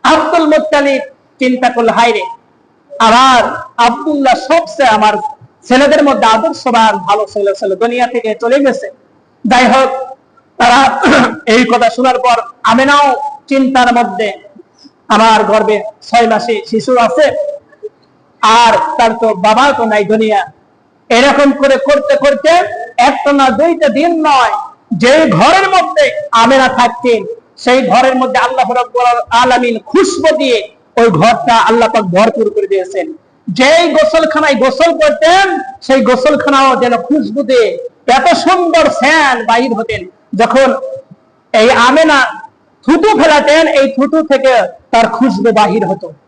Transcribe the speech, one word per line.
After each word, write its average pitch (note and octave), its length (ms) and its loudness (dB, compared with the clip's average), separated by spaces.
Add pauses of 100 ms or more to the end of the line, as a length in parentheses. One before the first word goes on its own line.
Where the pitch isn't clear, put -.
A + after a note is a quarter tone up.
আব্দুল D#4 440 0
মুত্তালিব C#4 540 0 (380)
চিন্তা B3+ 300 -2
করলো, A#3 220 0
"হায় A#3 200 2
রে, G#3 100 -2 (800)
আমার A#3+ 440 4 (340)
আব্দুল্লাহ C4+ 580 0
সবচেয়ে D4+ 540 -2
আমার G#3+ 240 2 (540)
ছেলেদের C#4+ 360 2
মধ্যে C4+ 220 0
আদর্শবান A3+ 720 0
ভালো G3+ 360 -2
ছেলে G3+ 260 -2
ছিল, G3 160 -4
দুনিয়া A#3+ 320 -2
থেকে A3+ 340 -4
চলে B3 180 0
গেছে।" C4+ 300 -2 (580)
যাই B3+ 180 2
হোক, C4 240 2 (680)
তারা B3 440 2 (200)
<clears throat> - 240 -4
এই A#3 200 2
কথা A#3 240 0
শোনার B3 300 0
পর A#3+ 220 0 (220)
আমেনাও C4+ 520 2 (320)
চিন্তার C4 480 0
মধ্যে, G#3+ 360 -2 (760)
"আমার A3 360 2
গর্ভে G#3 400 0 (180)
ছয় A3+ 260 0
মাসে A3 420 -2
শিশু A#3+ 300 0
আছে, B4+ 320 2 (1080)
আর A3+ 320 4 (240)
তার A3+ 160 2
তো A3+ 220 -2
বাবা A3 420 0
তো B3 80 -2
নাই G#3+ 180 -2
দুনিয়া।" G#3+ 420 -2 (640)
এরকম C#4 420 2
করে C#4 240 0
করতে C#4 400 -2
করতে C#4+ 340 0 (480)
একটা C#4+ 340 0
না C#4 180 2
দুইটা D4+ 400 0
দিন D#4 380 -2
নয়, C4 240 2 (400)
যে B3+ 380 2
ঘরের D#4+ 400 2
মধ্যে F4+ 640 -2
আমেনা B3+ 360 2
থাকতেন, A#3 580 -2 (320)
সেই B3+ 300 0
ঘরের B3+ 280 2
মধ্যে B3+ 240 -2
আল্লাহ B3 320 -2
রাব্বুল B3 500 0 (100)
আলামিন A#3+ 480 0
খুশবু D#4+ 580 0
দিয়ে A#3+ 300 -2 (300)
ওই A#3 100 4
ঘরটা A3+ 480 0
আল্লাহ A3+ 340 2
পাক A3+ 140 -2
ভরপুর G#3 460 0
করে G3+ 180 -4
দিয়েছেন। F#3 460 -4 (380)
যেই D4+ 400 2
গোসলখানায় D#4 640 0
গোসল C4+ 360 0
করতেন, F4 680 0 (220)
সেই C4+ 200 0
গোসলখানাও C4+ 760 0
যেন A#3+ 220 -2
খুশবু B3+ 460 -4
দিয়ে A#3+ 440 0 (200)
এত F4 280 2
সুন্দর E4+ 540 0
সেন্ট C4+ 580 0
বাহির A#3 260 0
হতেন। G#3+ 320 -8 (300)
যখন A#3 400 2 (760)
এই A#3 180 4
আমেনা C4+ 680 2 (440)
থুতু E4+ 360 2
ফেলাতেন, D#4 460 2
এই C#4 220 0
থুতু D4+ 380 -2
থেকে C4 340 2 (300)
তার A#3 160 2
খুশবু A3+ 440 -2
বাহির G#3 340 0
হতো। E3+ 280 -8 (140)